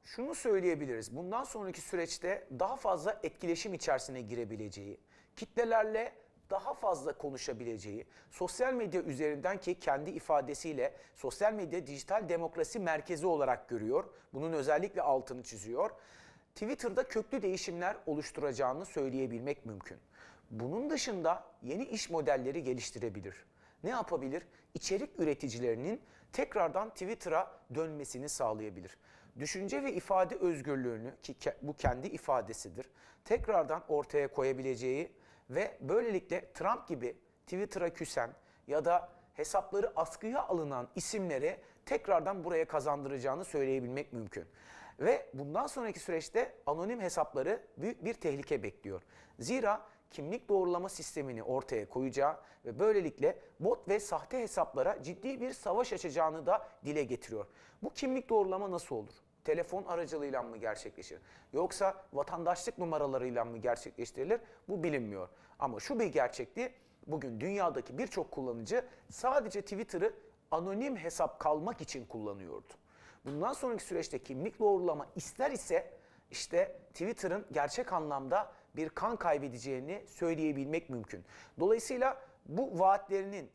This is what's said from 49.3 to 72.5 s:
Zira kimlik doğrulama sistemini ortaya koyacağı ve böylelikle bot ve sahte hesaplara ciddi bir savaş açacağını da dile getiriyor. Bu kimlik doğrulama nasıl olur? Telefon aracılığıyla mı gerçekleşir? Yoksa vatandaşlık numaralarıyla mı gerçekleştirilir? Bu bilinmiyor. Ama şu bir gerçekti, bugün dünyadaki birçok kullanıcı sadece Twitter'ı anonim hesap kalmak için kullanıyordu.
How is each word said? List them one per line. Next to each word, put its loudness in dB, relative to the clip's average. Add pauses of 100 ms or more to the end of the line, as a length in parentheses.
Zira 2 (240)
kimlik -6
doğrulama 4
sistemini -6
ortaya 0
koyacağı 2 (280)
ve -6
böylelikle 4 (220)
bot 2
ve 4
sahte -2
hesaplara 2
ciddi -6
bir -2
savaş 2
açacağını 0
da 4 (160)
dile 2
getiriyor. -4 (360)
Bu -4
kimlik -2
doğrulama 4
nasıl -4
olur? -8 (300)
Telefon 0
aracılığıyla -2
mı -10
gerçekleşir? -6 (340)
Yoksa 2
vatandaşlık 0
numaralarıyla 0
mı -6
gerçekleştirilir? 0 (280)
Bu -2
bilinmiyor. 0 (300)
Ama 0
şu -2
bir 4
gerçekti, 0 (320)
bugün -4
dünyadaki 0
birçok -4
kullanıcı -2 (260)
sadece 2
Twitter'ı -2 (380)
anonim 0
hesap -2
kalmak 2
için -8
kullanıyordu. -8 (520)